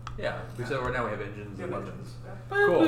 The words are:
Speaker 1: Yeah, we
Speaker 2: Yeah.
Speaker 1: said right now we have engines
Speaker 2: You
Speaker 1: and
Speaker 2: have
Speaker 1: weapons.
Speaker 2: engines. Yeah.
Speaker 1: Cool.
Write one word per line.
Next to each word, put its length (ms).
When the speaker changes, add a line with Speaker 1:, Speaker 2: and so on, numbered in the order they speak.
Speaker 1:
Yeah, 220
we 60
Speaker 2:
Yeah. 40
Speaker 1:
said 120
right 120
now 140
we 60
have 100
engines 360
Speaker 2:
You 60
Speaker 1:
and 100
Speaker 2:
have 100
Speaker 1:
weapons. 160
Speaker 2:
engines. 140
Yeah. 60
Speaker 1:
Cool. 80